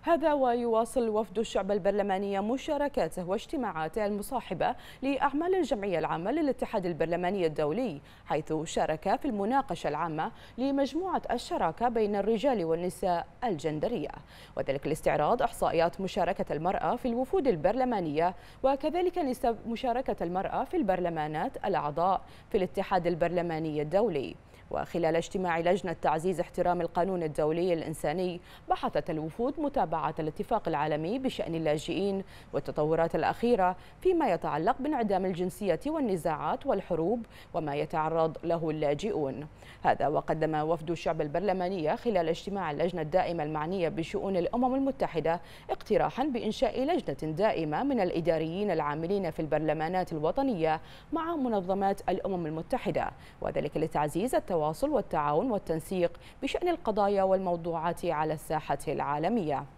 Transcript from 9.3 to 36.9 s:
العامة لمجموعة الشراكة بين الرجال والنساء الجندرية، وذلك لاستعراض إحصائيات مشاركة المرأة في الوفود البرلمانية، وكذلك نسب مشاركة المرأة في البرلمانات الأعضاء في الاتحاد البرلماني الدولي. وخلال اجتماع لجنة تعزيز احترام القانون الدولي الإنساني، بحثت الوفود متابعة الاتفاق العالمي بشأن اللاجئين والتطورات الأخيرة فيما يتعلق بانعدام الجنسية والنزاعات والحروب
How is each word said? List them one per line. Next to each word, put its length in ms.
العامة 440
لمجموعة 640
الشراكة 580
بين 260
الرجال 500
والنساء 600
الجندرية، 680
وذلك 300
لاستعراض 540
إحصائيات 600
مشاركة 520
المرأة 420
في 120
الوفود 400
البرلمانية، 880
وكذلك 540
نسب 400
مشاركة 560
المرأة 400
في 140
البرلمانات 880
الأعضاء 560
في 80
الاتحاد 500
البرلماني 720
الدولي. 540
وخلال 440
اجتماع 440
لجنة 420
تعزيز 380
احترام 420
القانون 420
الدولي 500
الإنساني، 680
بحثت 400
الوفود 500
متابعة 600
الاتفاق 480
العالمي 520
بشأن 360
اللاجئين 680
والتطورات 600
الأخيرة 600
فيما 320
يتعلق 460
بانعدام 460
الجنسية 600
والنزاعات 800
والحروب 600